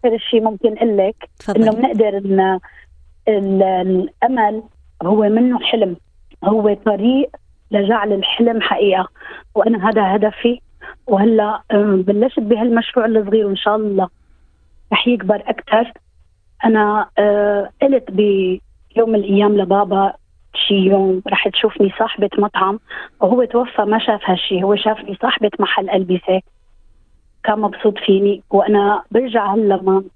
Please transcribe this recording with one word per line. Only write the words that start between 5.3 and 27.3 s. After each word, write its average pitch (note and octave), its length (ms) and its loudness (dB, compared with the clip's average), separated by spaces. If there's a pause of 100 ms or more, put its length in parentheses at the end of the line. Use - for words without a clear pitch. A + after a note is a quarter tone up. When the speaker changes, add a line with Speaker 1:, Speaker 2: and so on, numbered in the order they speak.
Speaker 1:
حلم، G3+ 360 -2 (480)
هو G#3 300 2 (120)
طريق A3+ 440 0 (420)
لجعل G#3 420 0
الحلم A3+ 480 0
حقيقة، F#3 460 0 (480)
وأنا G#3 340 2
هذا G3+ 260 0
هدفي. G#3+ 440 0 (480)
وهلأ، G#3+ 540 2 (100)
آه، G#3 360 2
بلشت G#3+ 320 0
بهالمشروع A3+ 640 0
الصغير، G#3+ 420 2
وإن G3 80 -2
شاء G#3 200 0
الله G3+ 320 0 (840)
رح - 140 0
يكبر G#3 400 0
أكتر. A#3 440 -2 (720)
أنا، G#3+ 440 2 (100)
آه، G#3 500 0 (120)
قلت C4+ 300 0
بيوم G3 1000 -2
من A3 60 0
الأيام G3+ 420 2
لبابا: G3 560 0 (420)
"شي B3+ 180 -2
يوم F#3+ 540 2
رح - 200 -2
تشوفني G3+ 520 0
صاحبة G#3 380 -2
مطعم"، G3+ 420 -2 (400)
وهو B3 240 2
توفى A#3+ 380 -2
ما G#3+ 180 0
شاف G#3+ 300 -2
هالشي، F#3 340 -2
هو G3+ 120 2
شافني G#3 460 -4
صاحبة A3+ 380 -2
محل G3 300 -2
ألبسة، F#3 520 -2 (1000)